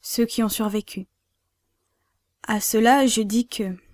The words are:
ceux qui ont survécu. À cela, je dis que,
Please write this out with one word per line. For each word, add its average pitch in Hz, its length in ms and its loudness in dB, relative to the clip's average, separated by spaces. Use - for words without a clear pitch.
ceux - 240 -2
qui 233 160 -2
ont 220 60 2
survécu. 208 600 -6
À 214 140 -2
cela, 240 460 4
je 220 160 0
dis 226 260 0
que, 190 280 -6